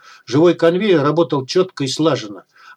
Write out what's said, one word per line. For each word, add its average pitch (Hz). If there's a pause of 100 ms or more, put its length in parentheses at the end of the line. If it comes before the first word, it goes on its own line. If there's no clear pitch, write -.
(260)
Живой 160
конвейер 170
работал 151
чётко 185
и 135
слаженно. 117 (320)